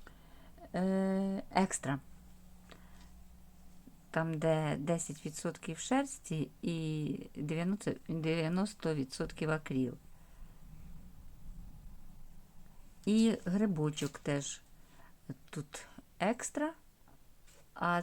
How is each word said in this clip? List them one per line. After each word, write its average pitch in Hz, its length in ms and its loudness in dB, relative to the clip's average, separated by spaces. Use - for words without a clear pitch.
е, 190 760 4
екстра. 143 500 4
Там, 160 280 2
де 156 380 4
десять 160 500 0
відсотків 160 520 -4
шерсті 254 720 0
і 156 560 0
дев'яносто, 165 560 0
дев'яносто 165 840 2
відсотків 156 560 0
акрил. 135 440 2
І 220 380 8
грибочок 151 760 2
теж 143 420 -2
тут - 360 -10
екстра, 277 540 2
а 175 280 2